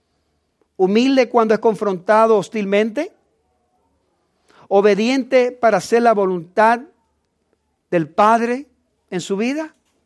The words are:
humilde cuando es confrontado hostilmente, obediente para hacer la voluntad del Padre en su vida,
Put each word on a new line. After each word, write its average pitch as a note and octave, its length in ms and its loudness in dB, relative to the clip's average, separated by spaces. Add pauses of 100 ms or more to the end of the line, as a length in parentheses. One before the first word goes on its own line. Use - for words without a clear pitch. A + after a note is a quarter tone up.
(760)
humilde A#3+ 520 2
cuando A3+ 260 2
es G#3+ 60 -2
confrontado G#3+ 760 0
hostilmente, G#3+ 760 -4 (1600)
obediente B3 840 2
para A3 260 0
hacer A#3 240 0
la A#3 120 4
voluntad G#3 680 0 (1120)
del E3 180 -2
Padre A#3 580 0 (440)
en F3+ 100 -8
su G3 160 -6
vida, C#4 380 -6 (300)